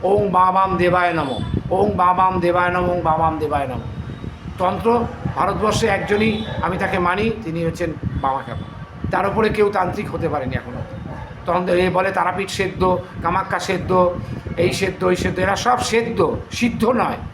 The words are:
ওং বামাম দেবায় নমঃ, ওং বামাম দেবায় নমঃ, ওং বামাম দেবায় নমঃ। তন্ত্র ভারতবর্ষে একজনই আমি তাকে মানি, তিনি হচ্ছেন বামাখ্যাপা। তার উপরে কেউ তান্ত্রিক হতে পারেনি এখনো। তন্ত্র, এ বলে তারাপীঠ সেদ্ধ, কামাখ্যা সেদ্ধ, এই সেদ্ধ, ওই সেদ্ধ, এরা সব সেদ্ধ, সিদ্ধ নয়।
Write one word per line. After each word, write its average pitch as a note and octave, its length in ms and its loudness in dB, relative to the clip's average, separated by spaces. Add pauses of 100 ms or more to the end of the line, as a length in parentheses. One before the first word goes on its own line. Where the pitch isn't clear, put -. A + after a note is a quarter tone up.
ওং G3 260 4
বামাম F#3 480 6
দেবায় F3+ 360 4
নমঃ, C#3 280 0 (300)
ওং F#3+ 140 4 (100)
বামাম F3+ 440 4
দেবায় F3 320 4
নমঃ, F3+ 180 2
ওং F3 120 0
বামাম D#3+ 380 2
দেবায় C#3+ 280 0
নমঃ। A#2+ 320 -8 (600)
তন্ত্র F#3+ 460 2 (300)
ভারতবর্ষে G3+ 520 2
একজনই G#3 580 0 (160)
আমি F3 160 -2
তাকে F#3+ 220 -2
মানি, F#3+ 320 0 (120)
তিনি E3 220 -4
হচ্ছেন E3 280 -2 (280)
বামাখ্যাপা। C3+ 440 -4 (460)
তার - 160 0
উপরে G#3 220 2
কেউ G#3 200 2
তান্ত্রিক F#3 440 -2
হতে E3 160 -2
পারেনি C3 260 -4
এখনো। A#2+ 260 -6 (640)
তন্ত্র, F3+ 300 0
এ F3+ 140 2
বলে F#3 220 0
তারাপীঠ F#3 380 -2
সেদ্ধ, F#3 480 0 (260)
কামাখ্যা F3+ 360 -2
সেদ্ধ, F3+ 560 2 (420)
এই F3 160 2
সেদ্ধ, F#3 300 -4
ওই F3+ 120 4
সেদ্ধ, F3+ 240 -2
এরা F#3+ 160 2
সব B3 240 2
সেদ্ধ, G3 560 0 (160)
সিদ্ধ A#3 340 0
নয়। F#3+ 320 0 (160)